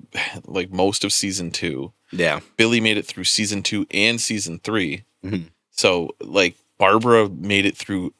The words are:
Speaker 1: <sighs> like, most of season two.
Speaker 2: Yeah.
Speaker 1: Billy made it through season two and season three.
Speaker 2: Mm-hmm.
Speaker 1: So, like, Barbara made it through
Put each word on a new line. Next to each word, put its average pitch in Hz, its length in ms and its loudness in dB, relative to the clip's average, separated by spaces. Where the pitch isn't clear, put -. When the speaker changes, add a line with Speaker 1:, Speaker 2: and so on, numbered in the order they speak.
Speaker 1:
<sighs> - 260 -10
like, 92 260 -6
most 95 320 0
of 101 80 -2
season 92 380 -2
two. 71 420 -6
Speaker 2:
Yeah. 82 300 0
Speaker 1:
Billy 113 240 4
made 110 160 2
it 95 100 -4
through - 180 -10
season 101 380 -2
two 101 280 -4
and 113 300 2
season 95 400 -6
three. 101 440 -4
Speaker 2:
Mm-hmm. 92 240 -6
Speaker 1:
So, 87 480 2
like, 90 340 0
Barbara 110 500 6
made 98 380 0
it - 100 -2
through 92 440 -6